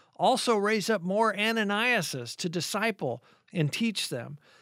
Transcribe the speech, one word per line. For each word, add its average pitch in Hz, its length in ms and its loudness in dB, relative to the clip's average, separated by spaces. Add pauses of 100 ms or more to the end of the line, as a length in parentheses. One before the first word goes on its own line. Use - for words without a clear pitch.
(160)
also 233 420 2
raise 208 320 0
up 196 140 0
more 208 320 2
Ananiases 208 1000 0
to 180 120 -4
disciple 175 760 -2 (280)
and 151 200 0
teach - 380 -2
them. 135 300 -10 (220)